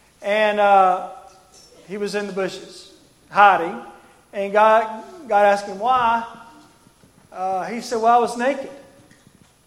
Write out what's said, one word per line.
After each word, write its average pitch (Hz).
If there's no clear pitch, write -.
And, 214
uh, 190
he 190
was 202
in 208
the 190
bushes, -
hiding. 190
And 196
God, 220
God 208
asked 202
him 190
why. 233
Uh, 185
he 220
said, 233
"Well, 233
I -
was 226
naked." 269